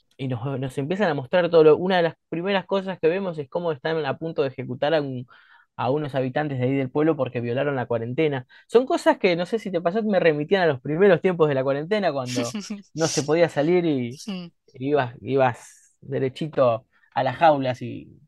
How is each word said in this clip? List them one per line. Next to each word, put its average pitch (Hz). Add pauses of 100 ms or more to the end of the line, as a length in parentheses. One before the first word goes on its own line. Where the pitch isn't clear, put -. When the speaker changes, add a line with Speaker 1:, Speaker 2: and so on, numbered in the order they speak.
(180)
Speaker 1:
Y 135
nos, 127
nos 135
empiezan 170
a 147
mostrar 170
todo 160
lo, 151
una 185
de 175
las 160 (160)
primeras 185
cosas 190
que 160
vemos 180
es 143
cómo 175
están 160
a 131
punto 160
de 135
ejecutar 131
a 151
un, 131 (500)
a 120
unos 143
habitantes 135
de 123
ahí 135
del 135
pueblo 156
porque 127
violaron 135
la 117
cuarentena. 127 (200)
Son 254
cosas 320
que, 180
no 175
sé 220
si 214
te 175
pasó, 180
me 208
remitían 160
a 170
los 139
primeros 165
tiempos 170
de 143
la 131
cuarentena, 160
cuando 123
Speaker 2:
<laughs> -
Speaker 1:
no 156
se 156
podía 156
salir 170
y 131
Speaker 2:
Sí. 180 (220)
Speaker 1:
ibas, 131
ibas 127
derechito 131 (280)
a 135
la 131
jaula 139
si, 113